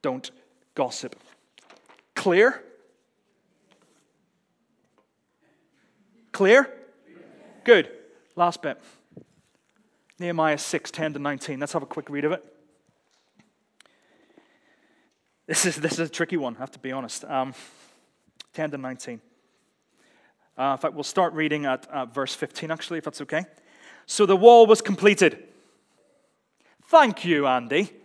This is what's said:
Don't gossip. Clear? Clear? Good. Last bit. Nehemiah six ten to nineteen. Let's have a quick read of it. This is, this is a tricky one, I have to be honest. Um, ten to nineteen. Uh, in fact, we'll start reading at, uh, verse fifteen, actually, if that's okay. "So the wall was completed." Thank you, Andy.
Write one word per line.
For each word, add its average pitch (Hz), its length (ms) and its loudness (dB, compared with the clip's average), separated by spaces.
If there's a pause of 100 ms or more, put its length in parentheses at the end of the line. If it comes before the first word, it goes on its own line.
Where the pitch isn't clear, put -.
Don't 131 260 -8 (460)
gossip. 131 400 -6 (960)
Clear? 202 500 2 (3750)
Clear? 233 420 4 (920)
Good. 208 260 4 (460)
Last 175 240 -2
bit. 139 200 -10 (1400)
Nehemiah 160 400 -2
six - 320 -8
ten 156 220 -6
to 143 80 -10
nineteen. 143 400 -8
Let's 143 140 -8
have 156 100 -4
a - 20 -14
quick 151 240 -12
read 143 140 -6
of 151 80 0
it. - 260 -10 (3000)
This 160 200 -2
is, 170 100 -2
this 151 180 -4
is - 60 -8
a 165 100 -4
tricky 170 280 -6
one, 127 180 -6
I 110 40 -20
have 131 120 -14
to - 80 -20
be 131 140 -12
honest. 127 320 -12
Um, 131 280 -4 (1000)
ten 156 180 -8
to 143 60 -12
nineteen. 127 440 -14 (1400)
Uh, 135 160 -2
in 135 40 -6
fact, 147 160 -6
we'll 143 100 -12
start 170 300 -2
reading 151 320 -4
at, 131 240 -6
uh, 139 160 -8
verse 131 300 -8
fifteen, - 360 -10
actually, 160 260 -10
if 151 80 -12
that's 151 160 -12
okay. 156 240 -8 (600)
"So - 200 2
the 196 100 4
wall 233 320 10
was 214 140 6
completed." 190 680 2 (1400)
Thank 285 360 4
you, 151 240 0
Andy. 131 440 -2 (140)